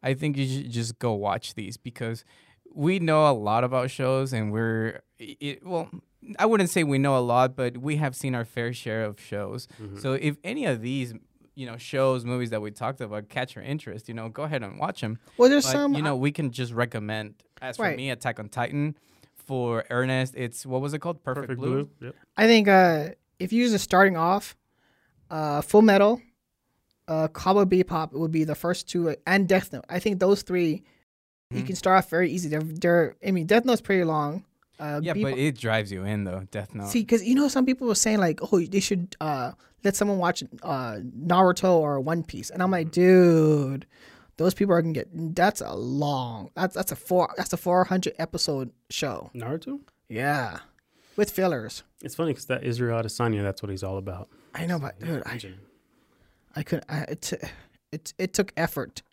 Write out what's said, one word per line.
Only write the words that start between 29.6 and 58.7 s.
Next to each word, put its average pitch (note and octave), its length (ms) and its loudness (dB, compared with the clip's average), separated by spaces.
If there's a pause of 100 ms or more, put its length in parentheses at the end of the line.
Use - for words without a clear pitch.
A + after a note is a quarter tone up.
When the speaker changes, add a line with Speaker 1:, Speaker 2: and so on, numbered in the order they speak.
Speaker 3:
Note. C3 160 -12
I F3+ 100 -4
think F#3+ 220 -2
those G3 220 4
three, F3 420 0 (680)
you B2 80 -6
Speaker 1:
Mm-hmm. C3 80 -4
Speaker 3:
can F#3 80 -6
start F#3+ 240 4
off - 120 2
very E3+ 200 2
easy. F3 180 -4
They're, D#3 140 -2
they're, D#3+ 540 2 (100)
I F#3+ 60 0
mean, E3+ 140 0
Death A3+ 180 4
Note's A#3+ 160 2
pretty F#3 240 2
long. D#3 400 -2 (340)
Uh, D3 240 -6
Speaker 1:
Yeah, E3 120 -2
Speaker 3:
Bebop G#3 80 0
Speaker 1:
but C3+ 160 -2
it C#3 200 0
drives A2 320 0
you F#2+ 140 -6
in, G#2 180 -2
though, F#2+ 300 -6
Death G2+ 200 -8
Note. G2+ 140 -10
Speaker 3:
See, G#3+ 180 0
'cause, A3 200 2
you A#3 100 2
know, C#4+ 140 4
some C4 180 2
people B3+ 220 -2
were G3+ 80 2
saying, G#3+ 220 2
like, E3+ 200 2 (140)
"Oh, F#3 80 6
they E3 200 0
should, F#3 400 -2
uh, C#3 320 -4 (300)
let G3 140 0
someone G3+ 220 0
watch, F3 260 0 (180)
uh, B2+ 360 -4 (280)
Naruto F3+ 460 4
or D3 260 4
One D#3 240 -2
Piece." - 280 -12
And F3+ 120 -4
I'm F#3 80 2
like, E3 220 -2
Speaker 2:
Mm-hmm. E3 800 6
Speaker 3:
"Dude, - 140 -8 (500)
those F3+ 180 2
people G3 200 2
are E3 60 6
gonna D#3+ 140 -2
get, B2+ 140 -6 (260)
that's F#3 260 2
a - 140 -8
long, B2+ 800 -4
that's, F#3 200 -2
that's F#3 180 -4
a - 40 -10
four, F3+ 400 0
that's - 160 -4
a F3 60 -4
four F3+ 260 2
hundred F#3 340 -2
episode C#3+ 520 -4 (180)
show." - 460 -6
Speaker 2:
Naruto? E3 460 -8 (280)
Speaker 3:
Yeah. B2 520 -4 (560)
With G3+ 140 0
fillers. D3 520 -2 (200)
Speaker 2:
It's - 120 -14
funny D#3+ 180 -2
'cause - 140 -8
that B2+ 180 -4
Israel A#2 380 -2
Adesanya, A2 400 -2
that's G2 200 -4
what G#2 80 -8
he's F#2+ 120 -8
all G2 160 -6
about. F#2+ 320 -12 (240)
Speaker 3:
I E3 100 -6
know, F3 140 -2
but, C#3 200 -8
dude, D3+ 280 -6
I, - 60 -10
Speaker 2:
Engine. G2 260 -12 (960)
Speaker 3:
I D3+ 60 -6
could, - 260 -4
I, D3+ 140 -6
it, - 180 -10
t-, - 160 -6 (560)
it, - 240 -12
it F#3 160 -4
took G3 240 0
effort. - 460 -4 (100)